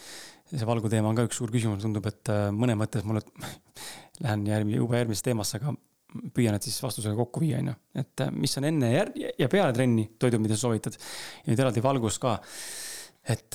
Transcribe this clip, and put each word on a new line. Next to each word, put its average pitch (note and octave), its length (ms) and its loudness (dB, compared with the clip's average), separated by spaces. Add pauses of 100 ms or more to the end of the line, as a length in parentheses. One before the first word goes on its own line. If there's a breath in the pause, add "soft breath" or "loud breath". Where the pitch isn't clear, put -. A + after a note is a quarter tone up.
(500 loud breath)
see A#2 160 -2
valgu A2+ 240 2
teema A2 200 4
on A2 60 2
ka A#2+ 120 4
üks - 100 -6
suur A2+ 140 -4
küsimus, A2 320 0
tundub, G#2+ 220 -2
et, - 160 -6 (100)
äh, G#2 180 2
mõne A2+ 300 2
mõttes G#2+ 240 -2
mulle G#2+ 160 0 (540 loud breath)
<laughs> - 500 -12
lähen G#2 220 0
järgmi-, G#2+ 340 0
juba A#2+ 180 0
järgmisesse A#2 300 -2
teemasse, G#2+ 320 -2
aga C#3+ 140 -4 (580)
püüan A2+ 240 4
need G2+ 80 -4
siis - 180 -6
vastusega G#2+ 360 -4
kokku - 240 -2
viia, C#3 180 0
on C3 80 -2
ju. B2+ 60 -4 (200)
Et, - 200 -6 (100)
äh, C#3 80 -2
mis - 260 -2
on C3+ 60 -2
enne D3 260 2
jär-, E3 220 2 (260)
ja C#3+ 140 2
peale F3 240 4
trenni A#2 320 4 (100)
toidud, A#2 240 4
mida G#2+ 140 2
sa A2 100 0
soovitad, A2+ 300 0
ja - 560 -6
nüüd A#2 80 4
eraldi A#2 240 2
valgus B2+ 340 2
ka, A#2 200 0 (920 loud breath)
et, - 260 -2